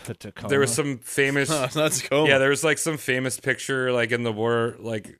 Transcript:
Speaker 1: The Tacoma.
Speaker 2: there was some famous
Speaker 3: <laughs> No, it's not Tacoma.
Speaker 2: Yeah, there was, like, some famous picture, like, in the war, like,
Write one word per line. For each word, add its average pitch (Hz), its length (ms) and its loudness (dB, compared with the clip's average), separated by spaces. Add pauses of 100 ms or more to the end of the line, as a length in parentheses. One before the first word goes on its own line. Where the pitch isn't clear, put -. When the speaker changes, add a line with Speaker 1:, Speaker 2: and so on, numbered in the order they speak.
Speaker 1:
The 117 100 -10
Tacoma. - 340 -12
Speaker 2:
there 139 100 4
was 131 160 4
some 139 240 -2
famous 139 520 0
Speaker 3:
<laughs> - 0 -
No, 151 140 0
it's 127 120 -4
not 156 160 2
Tacoma. 147 360 2
Speaker 2:
Yeah, 139 100 6
there 135 120 4
was, 143 140 0
like, 151 140 4
some 160 180 -2
famous 127 420 -2
picture, 127 540 -2
like, 117 180 0
in 120 140 -2
the 117 80 -2
war, 117 480 0
like, 110 400 -8